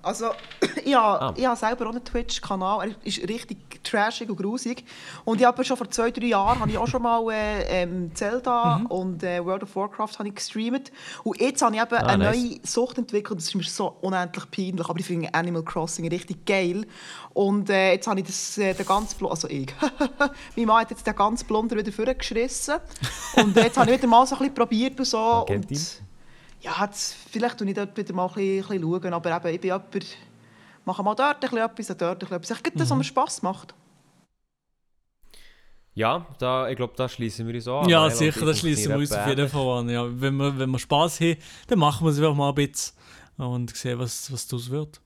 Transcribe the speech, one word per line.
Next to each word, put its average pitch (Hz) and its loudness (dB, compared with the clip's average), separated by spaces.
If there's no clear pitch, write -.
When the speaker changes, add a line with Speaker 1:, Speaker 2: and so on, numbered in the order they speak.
Speaker 1:
Also, - -4
<clears throat> - 0
ich 277 4
habe, 214 6
Speaker 2:
Ah. 131 -2
Speaker 1:
ich 247 0
habe 247 4
selber 226 -2
auch 220 -4
einen 240 -8
Twitch-Kanal. 202 -2
Er 202 -10
ist 202 -4
richtig - -10
trashig 220 0
und 190 -2
grusig. 233 -4
Und 226 2
ich 247 8
habe 247 4
schon 254 0
vor 233 -8
zwei, 233 0
drei 233 -4
Jahren 220 4
habe 220 0
ich 214 0
auch 175 0
schon 247 -2
mal, 233 2
äh, 214 0
ähm, 175 -4
Zelda 240 2
Speaker 3:
Mhm. 226 -2
Speaker 1:
und, 185 -4
äh, 175 -2
World 190 -2
of 196 -16
Warcraft 208 -4
habe 208 -4
ich 202 -10
gestreamt. 240 -4
Und 214 -2
jetzt 269 2
habe 226 4
ich 220 2
eben 233 0
Speaker 2:
Ah, - 2
Speaker 1:
eine 202 4
Speaker 2:
nice. 214 4
Speaker 1:
neue 240 -4
Sucht - -2
entwickelt. 208 -4
Das 160 -6
ist - -6
mir 170 0
so - -4
unendlich 180 -4
peinlich. 185 -4
Aber 170 -2
ich 156 -6
finde 170 -2
Animal 170 0
Crossing 165 -4
richtig 180 -6
geil. 190 0
Und, 202 2
äh, 190 6
jetzt 196 -2
habe 196 0
ich 170 -4
das, - -6
äh, 196 2
den 196 -4
ganzen 208 2
Blu-, 190 -4
also 160 -4
ich. 135 -6
<laughs> - -2
Mein 233 2
Mann 226 6
hat 226 -4
jetzt - -12
den 214 0
ganzen 214 2
Plunder 220 0
wieder 214 -2
vorgeschissen. 254 -2
Und, 208 6
äh, 226 8
jetzt 240 2
habe 240 8
ich 254 6
wieder 262 2
mal 233 10
so 262 0
ein - -8
bisschen 269 0
probiert 240 2
und 262 0
so. 240 0
Speaker 2:
Man 226 4
kennt 202 0
Speaker 1:
Und 143 -4
Speaker 2:
ihn. 151 -4
Speaker 1:
ja, - -6
jetzt, - -6
vielleicht 233 -2
tue 202 -4
ich 196 -2
dort 202 -6
wieder 202 -6
mal 180 0
ein 185 -8
bisschen, 190 0
ein 190 -2
bisschen - -4
schauen, 180 -4
aber 170 -2
eben, 170 -2
ich 175 -6
bin 185 -2
jemand, 196 -4
mache 185 -4
mal 208 0
dort 277 2
ein 294 -12
bisschen 254 -2
etwas, 226 -2
dort 180 -6
ein 175 -2
bisschen 180 -8
etwas. 165 -8
Ich 226 -4
finde - -4
das, 226 2
was 285 2
Speaker 3:
Mhm. - 2
Speaker 1:
mir 151 0
Spass - -2
macht. - -6
Speaker 2:
Ja, 127 2
da, 127 0
ich 131 -4
glaub, 123 -6
da 127 -2
schliessen 113 -6
wir 117 -6
uns 120 -8
an. 147 2
Speaker 3:
Ja, 165 8
Speaker 2:
Maelo 156 4
und - 0
Speaker 3:
sicher, 156 2
Speaker 2:
ich 160 2
Speaker 3:
da 156 2
schliessen 151 0
wir 139 2
uns 143 0
Speaker 2:
funktionieren 104 0
Speaker 3:
auf 107 0
jeden 135 0
Speaker 2:
ähnlich. 139 0
Speaker 3:
Fall 131 0
an. 120 -2
Ja, 120 -4
wenn 135 0
wir, 139 0
wenn 131 0
wir 131 0
Spass 151 2
haben, 165 2
dann 233 4
machen 151 4
wir 156 6
es 143 2
einfach 151 4
mal 143 2
ein 135 -2
bisschen 143 -2
und 123 -4
sehen, 123 -4
was, 127 -6
was 120 -8
daraus 123 -6
wird. 151 -6